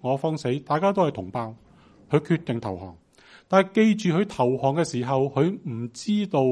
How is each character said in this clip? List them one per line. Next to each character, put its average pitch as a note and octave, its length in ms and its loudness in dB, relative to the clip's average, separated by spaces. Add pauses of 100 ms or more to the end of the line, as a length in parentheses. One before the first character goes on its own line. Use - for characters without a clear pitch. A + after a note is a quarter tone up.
我 C3 160 0
方 D#3+ 220 -2
死， B2+ 220 -2
大 D3 180 -2
家 G3 140 2
都 F#3+ 100 2
係 D#3 80 4
同 F#2+ 220 -8
胞。」 A2+ 200 -6 (560)
佢 D3+ 120 4
決 D#3+ 240 -2
定 A#2 160 -4
投 G2 160 -6
降。 F2 200 -14 (520)
但 F#3+ 160 6
係 A3 320 2
記 F#3 140 0
住， D#3 60 2
佢 G3+ 100 2
投 C3 300 0
降 C3+ 200 0
嘅 D#3+ 120 0
時 B2 160 -4
候， C3+ 200 2
佢 C#3+ 340 0 (100)
唔 A#2 240 -6
知 G#3 360 -2
道 D3+ 120 0 (120)